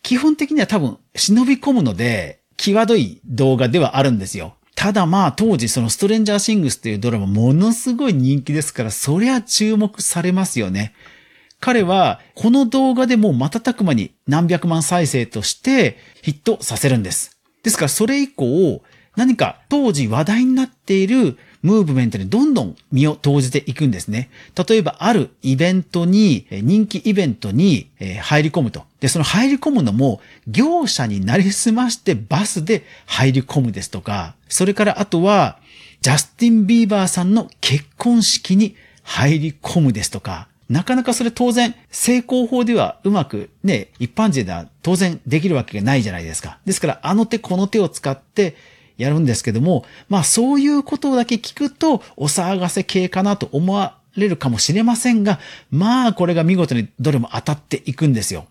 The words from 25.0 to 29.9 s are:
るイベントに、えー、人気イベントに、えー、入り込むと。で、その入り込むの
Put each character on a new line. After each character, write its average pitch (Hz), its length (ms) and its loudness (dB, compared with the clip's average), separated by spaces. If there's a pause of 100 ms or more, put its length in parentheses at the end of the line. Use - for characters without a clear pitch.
る 165 160 0 (120)
イ 135 140 0
ベ 170 160 2
ン 185 120 0
ト 170 220 -4
に、 185 440 4
え - 80 -8
ー、 101 40 -6
人 202 260 2
気 202 100 -8
イ 214 160 -2
ベ 185 140 0
ン 113 80 -2
ト 101 160 -8
に、 143 380 2 (100)
え 95 180 -8
ー、 - 20 -10
入 151 240 2
り 156 60 0
込 - 140 -2
む 113 80 -2
と。 - 120 -14 (160)
で、 143 80 -2
そ 170 120 0
の 147 40 0
入 226 240 0
り 277 100 2
込 302 120 -2
む 240 140 2
の 104 100 0